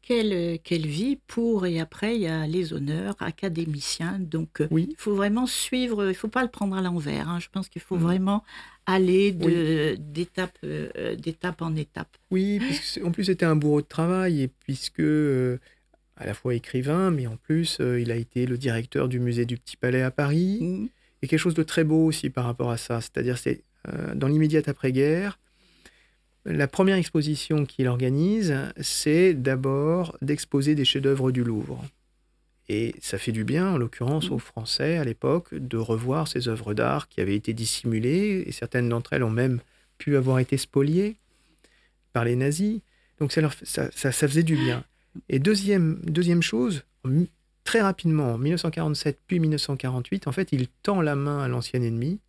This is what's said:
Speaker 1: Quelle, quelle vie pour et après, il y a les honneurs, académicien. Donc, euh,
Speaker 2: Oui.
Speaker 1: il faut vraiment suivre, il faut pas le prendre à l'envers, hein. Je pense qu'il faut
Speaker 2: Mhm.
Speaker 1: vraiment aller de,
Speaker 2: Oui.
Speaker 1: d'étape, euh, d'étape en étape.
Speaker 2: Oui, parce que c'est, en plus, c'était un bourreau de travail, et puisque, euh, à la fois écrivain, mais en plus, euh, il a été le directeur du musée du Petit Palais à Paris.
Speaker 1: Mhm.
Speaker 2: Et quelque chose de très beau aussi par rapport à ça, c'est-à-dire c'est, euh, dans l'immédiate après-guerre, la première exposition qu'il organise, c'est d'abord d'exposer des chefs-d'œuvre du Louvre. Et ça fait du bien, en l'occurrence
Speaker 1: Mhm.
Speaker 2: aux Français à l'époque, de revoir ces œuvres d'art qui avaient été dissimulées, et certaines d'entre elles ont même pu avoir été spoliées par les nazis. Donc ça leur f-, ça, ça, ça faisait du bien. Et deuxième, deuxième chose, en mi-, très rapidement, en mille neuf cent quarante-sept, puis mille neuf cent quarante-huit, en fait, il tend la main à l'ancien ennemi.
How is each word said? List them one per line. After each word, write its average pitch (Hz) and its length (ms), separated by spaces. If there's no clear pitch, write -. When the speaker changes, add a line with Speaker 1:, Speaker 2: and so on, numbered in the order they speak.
Speaker 1:
Quelle, 190 600
quelle 165 240
vie 202 400
pour 233 380
et 170 160
après, 208 340
il 226 80
y 175 40
a 160 200
les 165 280
honneurs, 160 460
académicien. 165 1000
Donc, 160 400
euh, 151 100
Speaker 2:
Oui. 160 200
Speaker 1:
il 320 80
faut 208 160
vraiment 208 320
suivre, 240 640
il 185 40
faut 214 140
pas 254 140
le 240 80
prendre 196 260
à 190 60
l'envers, 151 480
hein. 175 100
Je - 100
pense 190 200
qu'il 165 100
faut - 160
Speaker 2:
Mhm. 165 60
Speaker 1:
vraiment 190 420
aller 190 480
de, 160 600
Speaker 2:
Oui. 95 60
Speaker 1:
d'étape, 160 640
euh, 151 540
d'étape 165 460
en 165 120
étape. 156 400
Speaker 2:
Oui, 196 280
parce 269 220
que - 40
c'est, - 180
en 175 100
plus, 196 120
c'était 180 220
un 160 100
bourreau 147 240
de 147 60
travail, 175 560
et 131 60
puisque, - 520
euh, 143 560
à - 80
la 104 80
fois 123 200
écrivain, 143 560
mais 139 160
en 113 120
plus, 160 420
euh, 123 180
il 117 140
a 117 40
été 117 280
le 123 140
directeur 127 500
du 123 120
musée 120 260
du 120 100
Petit - 220
Palais 127 240
à 127 80
Paris. 165 500
Speaker 1:
Mhm. 185 280
Speaker 2:
Et 139 60
quelque 156 120
chose 175 140
de 160 80
très 160 200
beau 160 220
aussi 156 240
par 127 160
rapport 120 260
à 117 60
ça, 117 240
c'est-à-dire 123 380
c'est, - 240
euh, - 260
dans 139 140
l'immédiate 151 400
après-guerre, 147 680
la 147 220
première 190 280
exposition 151 680
qu'il 131 240
organise, 143 680
c'est 170 540
d'abord 139 880
d'exposer 143 540
des 143 100
chefs-d'œuvre 135 480
du 127 100
Louvre. 117 400
Et 113 320
ça - 180
fait - 140
du 110 120
bien, 160 280
en 160 60
l'occurrence 131 500
Speaker 1:
Mhm. - 60
Speaker 2:
aux - 40
Français 139 600
à 151 60
l'époque, 131 500
de 127 240
revoir 120 500
ces 127 200
œuvres 110 260
d'art 123 340
qui - 140
avaient 98 140
été 113 180
dissimulées, 123 920
et - 60
certaines 120 380
d'entre 117 240
elles 135 100
ont 113 60
même 123 300
pu 143 200
avoir 131 220
été 127 200
spoliées 170 580
par 117 140
les 120 100
nazis. 170 440
Donc 147 120
ça - 80
leur 151 120
f-, - 120
ça, - 300
ça, 131 180
ça 147 160
faisait 151 140
du 160 140
bien. 127 280
Et 135 80
deuxième, 196 640
deuxième 170 380
chose, 214 400
en 131 40
mi-, 160 220
très - 160
rapidement, 160 540
en 113 40
mille 139 140
neuf 175 100
cent 165 80
quarante-sept, 156 560
puis 180 140
mille 160 100
neuf 151 120
cent 139 140
quarante-huit, 127 500
en 135 60
fait, 190 200
il 127 160
tend 202 180
la 147 160
main 143 260
à 131 60
l'ancien 123 320
ennemi. 120 380